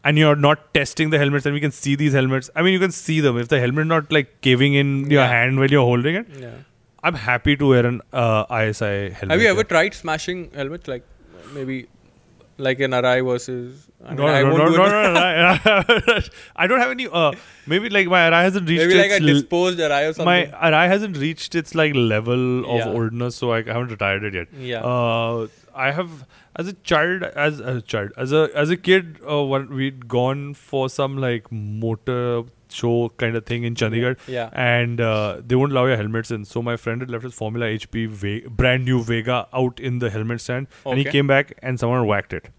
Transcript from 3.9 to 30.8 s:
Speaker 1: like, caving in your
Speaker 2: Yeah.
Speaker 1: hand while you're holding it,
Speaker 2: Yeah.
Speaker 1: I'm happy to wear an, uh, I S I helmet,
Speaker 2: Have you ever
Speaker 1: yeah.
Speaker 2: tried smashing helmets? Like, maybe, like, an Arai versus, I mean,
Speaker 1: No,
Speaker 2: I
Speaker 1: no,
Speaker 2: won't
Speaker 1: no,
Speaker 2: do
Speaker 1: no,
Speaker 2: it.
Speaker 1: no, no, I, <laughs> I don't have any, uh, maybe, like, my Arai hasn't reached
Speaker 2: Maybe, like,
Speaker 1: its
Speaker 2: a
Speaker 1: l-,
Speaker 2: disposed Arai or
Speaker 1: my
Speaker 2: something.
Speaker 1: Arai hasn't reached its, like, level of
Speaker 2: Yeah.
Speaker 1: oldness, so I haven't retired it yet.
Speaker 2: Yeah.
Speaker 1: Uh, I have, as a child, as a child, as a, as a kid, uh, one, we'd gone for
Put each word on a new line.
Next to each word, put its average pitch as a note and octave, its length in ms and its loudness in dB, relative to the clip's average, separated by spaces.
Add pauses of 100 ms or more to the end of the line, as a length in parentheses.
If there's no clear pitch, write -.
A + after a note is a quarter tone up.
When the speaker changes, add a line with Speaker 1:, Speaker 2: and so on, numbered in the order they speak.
Speaker 1:
like, D3+ 300 -2
caving C3+ 320 4
in C#3 360 2
your C#3 120 6
Speaker 2:
Yeah. B2+ 80 4
Speaker 1:
hand B2 300 2
while C3+ 100 2
you're C#3 160 6
holding B2 300 2
it, A3 120 -6 (120)
Speaker 2:
Yeah. A#2+ 100 -16 (540)
Speaker 1:
I'm E3+ 120 -2
happy B2 420 0
to C#3+ 100 2
wear B2 180 6
an, A#2+ 160 -2 (120)
uh, A2+ 360 0
I A2 180 -2
S G#2+ 140 -4
I G#2 100 -2 (180)
helmet, F#2 220 -8
Speaker 2:
Have F#3 100 2
you A#3 80 4
ever F#3+ 100 2
Speaker 1:
yeah. A3 40 0 (120)
Speaker 2:
tried F3+ 180 2
smashing E3 600 -8
helmets? C#3+ 340 -10
Like, B2+ 160 -10 (500)
maybe, C3 340 -10 (680)
like, C3 240 -2
an C3 100 0
Arai B2+ 340 2
versus, B2 640 -6 (160)
I - 40 -20
mean, C#3 80 -10
Speaker 1:
No, C#3+ 100 0
Speaker 2:
I C#3+ 160 2
Speaker 1:
no, C#3 60 4
Speaker 2:
won't C3+ 100 4
Speaker 1:
no, D#3+ 120 6
Speaker 2:
do E3 60 4
Speaker 1:
no, F#3 80 6
Speaker 2:
it. G3+ 60 4
Speaker 1:
no, G#3 220 2
no, E3 60 4
I, F#3 1040 4 (320)
<laughs> - 80 -
I F#3 40 2
don't B3 120 2
have B3+ 120 2
any, B3+ 200 -6
uh, D#3+ 200 2 (340)
maybe, G3 240 -2
like, G3 180 2
my F3+ 220 4
Arai E3+ 140 6
hasn't F#3 260 0
reached D#3+ 180 4
Speaker 2:
Maybe, F#3 120 4
like, G3 120 4
Speaker 1:
its G3 80 4
Speaker 2:
a D#3 80 4
Speaker 1:
l-, C#3+ 60 6
Speaker 2:
disposed F3 460 2
Arai D3 240 0 (140)
or E3+ 60 -2
Speaker 1:
my F3 220 4
Speaker 2:
something. - 140 -16 (100)
Speaker 1:
Arai D#3 180 4
hasn't G3 300 0
reached D#3 380 -6
its, E3 200 -4
like, D3+ 200 2
level B2 640 0 (100)
of A#2+ 80 0
Speaker 2:
Yeah. A2+ 120 -2
Speaker 1:
oldness, A#2 460 -4
so B2 180 -4
I A2+ 100 -2
haven't A#2 340 -6
retired G2 260 -2
it G#2 100 -6
yet. F2 140 -6 (100)
Speaker 2:
Yeah. B2 240 -8
Speaker 1:
Uh, A#2 680 -2 (280)
I C3+ 160 -2
have, D#3+ 340 -8 (300)
as E3+ 120 -8
a G3 60 -10
child, F3 500 -2
as D3 360 -4
a B2 220 -6
child, G#2 340 -6
as C3 160 -6
a, D#3 240 4
as D3 140 0
a F3+ 80 0
kid, F3 400 0 (120)
uh, D3 140 -2
one, C3+ 300 -4
we'd C3 340 -6
gone C3+ 460 -2
for C3+ 360 -4